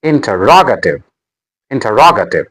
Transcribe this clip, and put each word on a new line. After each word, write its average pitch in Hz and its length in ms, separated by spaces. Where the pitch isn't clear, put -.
Interrogative. 117 1000
Interrogative. 110 840